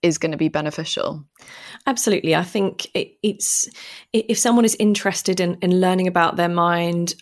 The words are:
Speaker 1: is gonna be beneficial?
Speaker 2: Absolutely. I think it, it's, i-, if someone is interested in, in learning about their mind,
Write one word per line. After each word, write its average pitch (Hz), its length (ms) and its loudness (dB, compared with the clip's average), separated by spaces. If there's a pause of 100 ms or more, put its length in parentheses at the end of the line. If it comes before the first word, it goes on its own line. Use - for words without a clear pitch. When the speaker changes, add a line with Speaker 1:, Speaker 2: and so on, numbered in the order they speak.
Speaker 1:
is 165 160 2
gonna 160 180 -4
be 156 120 0
beneficial? 151 760 -6 (640)
Speaker 2:
Absolutely. 208 480 2
I 160 80 2
think 196 520 -2
it, - 280 -6
it's, - 460 -2 (440)
i-, 220 160 2
if 220 100 0
someone 233 260 4
is 220 160 2
interested 196 580 0
in, 175 240 0
in 180 180 4
learning 185 280 2
about 175 280 2
their 175 120 0
mind, 170 720 0